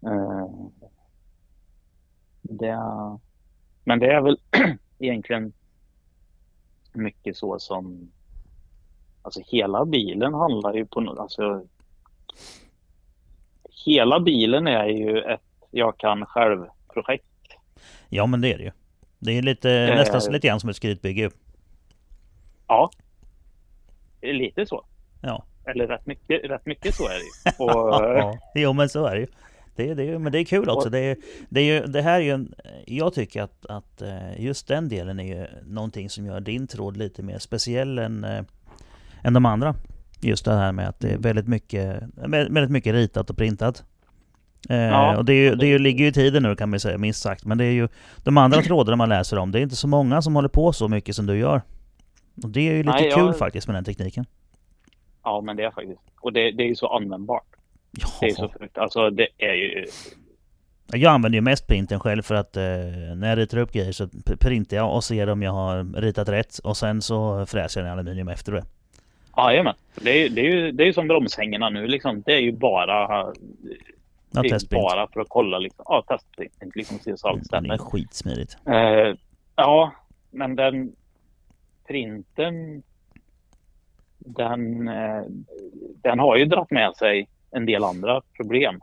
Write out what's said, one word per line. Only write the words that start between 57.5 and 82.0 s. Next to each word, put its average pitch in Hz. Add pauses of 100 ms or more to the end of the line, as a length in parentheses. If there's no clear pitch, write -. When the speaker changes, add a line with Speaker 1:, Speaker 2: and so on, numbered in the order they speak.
Speaker 2:
Ja. - (140)
Speaker 1:
Det -
är 113
så 101
frukt-, -
alltså, 107
det 101 (100)
är 104
ju 95 (1080)
Speaker 2:
Jag 151
använder 117
ju 107
mest 131
printen 98
själv 107
för 107
att, 101
eh, 95 (520)
när 101
jag 113
ritar 113
upp 120
grejer 95
så 95
p-, -
printar 113
jag 107
och 120
ser 104
om 104
jag 95
har 95
ritat 104
rätt. 107
Och -
sen 107
så 107
fräser 95
jag 87
den 90
i -
aluminium 90
efter 90
det. 98 (720)
Speaker 1:
Jajamän. 123 (280)
Det 110
är 139
ju, 139
det 117
är 131 (100)
ju, 165
det 135
är 170
ju 185
som 160
bromshängerna 110
nu, 104
liksom. 127
Det 147
är 147
ju 120
bara, 98 (1400)
Speaker 2:
Ja, 139
Speaker 1:
det 127
är -
Speaker 2:
testprint. 110
Speaker 1:
bara 98
för -
att -
kolla, 101
liksom. -
Ja, 127
testprint, -
liksom, 107
se 98
så -
allt 95
Speaker 2:
Mm, -
det 101
är 110
Speaker 1:
stämmer. -
Speaker 2:
skitsmidigt. -
Speaker 1:
Eh, 110 (400)
ja, 151 (400)
men 131
den 131 (960)
printen, 147 (1400)